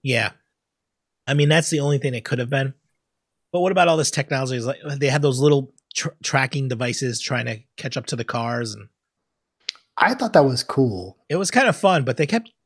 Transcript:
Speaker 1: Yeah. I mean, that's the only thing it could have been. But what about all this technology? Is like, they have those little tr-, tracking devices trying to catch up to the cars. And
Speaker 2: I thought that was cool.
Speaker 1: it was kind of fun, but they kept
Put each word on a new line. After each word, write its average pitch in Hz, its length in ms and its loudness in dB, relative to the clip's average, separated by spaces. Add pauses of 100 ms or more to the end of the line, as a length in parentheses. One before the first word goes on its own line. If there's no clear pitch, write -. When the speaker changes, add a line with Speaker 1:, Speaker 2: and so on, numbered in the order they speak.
Speaker 1:
Yeah. 117 280 0 (960)
I 143 80 -2
mean, 147 140 4
that's 160 220 2
the 156 100 -2
only 143 180 0
thing 127 160 -4
it 117 100 -8
could 131 140 -4
have 123 120 -4
been. 135 220 -2 (800)
But 175 80 0
what 185 120 2
about 185 160 4
all 165 80 4
this 151 140 0
technology? 131 460 -4
Is 117 100 -6
like, 135 120 -6 (180)
they 139 120 0
have 143 140 0
those 135 180 2
little 139 320 4 (200)
tr-, - 160 -6 (140)
tracking 135 460 -2
devices 123 520 -4
trying 120 260 -4
to 113 140 -8 (160)
catch 127 200 -8
up 127 100 -8
to 135 100 -8
the 117 80 -4
cars. 117 500 -6
And 104 140 -20 (1080)
Speaker 2:
I 220 180 4
thought 247 180 -4
that 156 120 8
was 127 180 0
cool. 107 560 -2 (100)
Speaker 1:
it 147 80 -2
was 185 140 -2
kind 254 180 4
of 190 80 2
fun, 175 280 2
but 123 120 -2
they 156 100 0
kept 226 240 -2 (160)